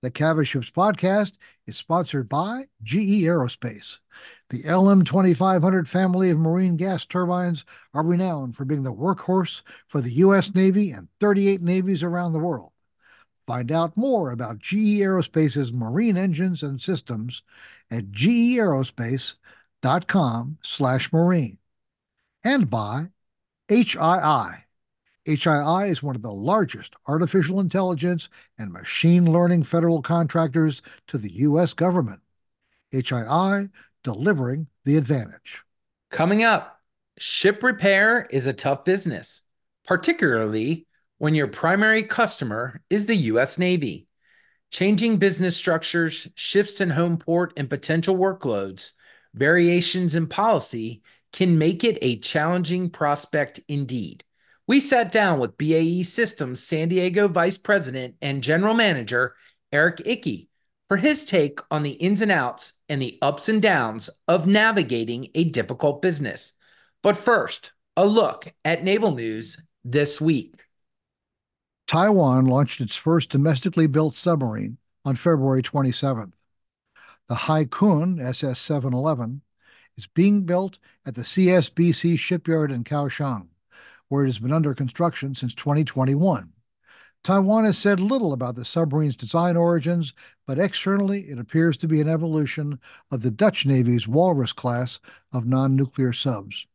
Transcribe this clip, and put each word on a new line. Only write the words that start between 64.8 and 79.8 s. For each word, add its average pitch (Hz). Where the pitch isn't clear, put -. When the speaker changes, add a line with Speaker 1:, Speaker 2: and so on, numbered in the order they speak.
Speaker 2:
a 165
difficult 139
business. 147
But 202
first, -
a 180
look 208
at 165
naval 196
news 113
this 147
week. 156
Speaker 1:
Taiwan 160
launched 131
its 117
first 160
domestically 156
built 151
submarine 113
on 139
February 135
twenty-seventh. 127
The 117
Haikun 156
S 127
S 131
seven 135
eleven 127